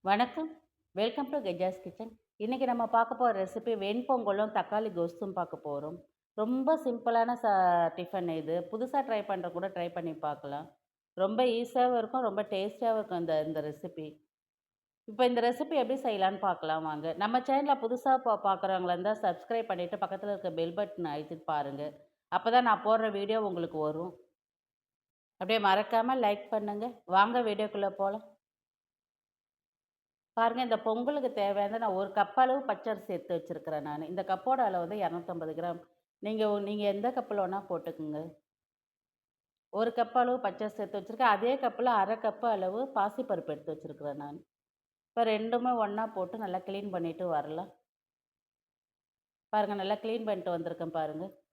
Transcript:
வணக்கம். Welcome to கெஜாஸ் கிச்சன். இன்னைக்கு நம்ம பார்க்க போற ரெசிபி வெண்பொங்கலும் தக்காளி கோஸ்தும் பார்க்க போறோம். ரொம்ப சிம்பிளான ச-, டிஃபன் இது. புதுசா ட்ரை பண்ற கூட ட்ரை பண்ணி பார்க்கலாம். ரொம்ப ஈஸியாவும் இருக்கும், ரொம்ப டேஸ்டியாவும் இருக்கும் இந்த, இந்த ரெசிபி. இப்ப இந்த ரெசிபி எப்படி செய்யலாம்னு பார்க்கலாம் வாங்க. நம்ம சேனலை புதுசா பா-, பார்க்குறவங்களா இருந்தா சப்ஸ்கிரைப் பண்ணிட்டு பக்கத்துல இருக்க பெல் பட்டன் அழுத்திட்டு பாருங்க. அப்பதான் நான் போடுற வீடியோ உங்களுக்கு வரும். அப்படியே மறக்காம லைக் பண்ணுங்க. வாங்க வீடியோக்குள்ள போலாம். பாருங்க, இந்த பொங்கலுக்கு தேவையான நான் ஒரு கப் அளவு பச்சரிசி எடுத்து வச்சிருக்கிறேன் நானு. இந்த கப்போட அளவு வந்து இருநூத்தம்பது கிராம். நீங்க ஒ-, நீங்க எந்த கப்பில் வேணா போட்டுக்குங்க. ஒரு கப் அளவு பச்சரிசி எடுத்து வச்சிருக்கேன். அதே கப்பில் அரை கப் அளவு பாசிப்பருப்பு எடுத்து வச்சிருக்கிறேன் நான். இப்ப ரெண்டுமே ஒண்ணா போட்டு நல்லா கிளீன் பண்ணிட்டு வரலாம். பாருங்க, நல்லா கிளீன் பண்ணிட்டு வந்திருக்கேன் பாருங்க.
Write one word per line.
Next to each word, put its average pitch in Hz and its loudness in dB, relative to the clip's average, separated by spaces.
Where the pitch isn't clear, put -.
வணக்கம். 247 2
Welcome 226 0
to 294 -2
கெஜாஸ் 185 -2
கிச்சன். 220 -12
இன்னைக்கு 254 -2
நம்ம 240 0
பார்க்க 233 4
போற 247 4
ரெசிபி 208 -2
வெண்பொங்கலும் 214 0
தக்காளி 208 0
கோஸ்தும் 170 -4
பார்க்க 170 -6
போறோம். 151 -6
ரொம்ப 254 2
சிம்பிளான 240 2
ச-, 214 4
டிஃபன் 175 -4
இது. 160 -2
புதுசா 254 -2
ட்ரை 226 0
பண்ற 180 -4
கூட 175 -4
ட்ரை 175 -4
பண்ணி 165 -6
பார்க்கலாம். 147 -6
ரொம்ப 214 2
ஈஸியாவும் 240 4
இருக்கும், 226 0
ரொம்ப 202 0
டேஸ்டியாவும் 208 0
இருக்கும் 185 -2
இந்த, 165 2
இந்த 156 -2
ரெசிபி. 151 -8
இப்ப 247 4
இந்த 240 4
ரெசிபி 277 2
எப்படி 254 0
செய்யலாம்னு 196 2
பார்க்கலாம் 160 0
வாங்க. 156 -4
நம்ம 214 0
சேனலை 277 2
புதுசா 247 2
பா-, 220 4
பார்க்குறவங்களா 185 2
இருந்தா 202 0
சப்ஸ்கிரைப் 226 -2
பண்ணிட்டு 175 -4
பக்கத்துல 196 -4
இருக்க 185 -4
பெல் 170 -2
பட்டன் 202 -4
அழுத்திட்டு 156 -8
பாருங்க. 143 -2
அப்பதான் 240 4
நான் 208 2
போடுற 220 4
வீடியோ 202 0
உங்களுக்கு 170 -2
வரும். 165 -4
அப்படியே 208 2
மறக்காம 226 4
லைக் 208 0
பண்ணுங்க. 208 -2
வாங்க 208 6
வீடியோக்குள்ள 208 0
போலாம். 196 -4
பாருங்க, 233 2
இந்த 226 2
பொங்கலுக்கு 247 0
தேவையான 202 0
நான் 208 0
ஒரு 196 -2
கப் 202 2
அளவு 262 6
பச்சரிசி 208 -4
எடுத்து 170 -4
வச்சிருக்கிறேன் 160 -6
நானு. 151 -6
இந்த 185 -4
கப்போட 254 0
அளவு 185 2
வந்து 196 -6
இருநூத்தம்பது 170 -4
கிராம். 170 -4
நீங்க 214 0
ஒ-, 208 2
நீங்க 208 -2
எந்த 202 2
கப்பில் 214 -2
வேணா 185 0
போட்டுக்குங்க. 160 -6
ஒரு 220 0
கப் 233 0
அளவு 247 2
பச்சரிசி 214 -4
எடுத்து 202 -4
வச்சிருக்கேன். 220 4
அதே 226 2
கப்பில் 247 0
அரை 202 2
கப் 220 -2
அளவு 202 0
பாசிப்பருப்பு 196 -2
எடுத்து 151 -8
வச்சிருக்கிறேன் 147 -8
நான். 143 -10
இப்ப 233 0
ரெண்டுமே 226 2
ஒண்ணா 214 0
போட்டு 185 -6
நல்லா 180 -2
கிளீன் 202 -6
பண்ணிட்டு 170 -2
வரலாம். 156 -2
பாருங்க, 208 2
நல்லா 202 -2
கிளீன் 220 -4
பண்ணிட்டு 180 -2
வந்திருக்கேன் 165 -6
பாருங்க. 156 -4